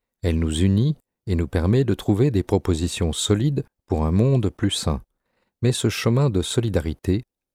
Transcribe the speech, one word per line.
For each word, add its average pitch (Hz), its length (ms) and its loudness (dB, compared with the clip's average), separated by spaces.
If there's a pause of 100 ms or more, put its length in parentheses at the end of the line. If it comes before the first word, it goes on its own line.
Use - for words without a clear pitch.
(240)
Elle 82 160 0
nous 78 220 -2
unit 104 340 2 (320)
et 92 80 -2
nous 82 120 0
permet 98 360 2
de 98 100 0
trouver 110 380 0
des 98 100 2
propositions 87 720 -2
solides 127 500 0 (220)
pour 78 200 -2
un 80 60 0
monde 113 380 2
plus - 220 -2
sain. 71 300 -4 (600)
Mais 120 120 0
ce - 160 -2
chemin 127 400 0
de 95 120 2
solidarité 92 840 -2 (320)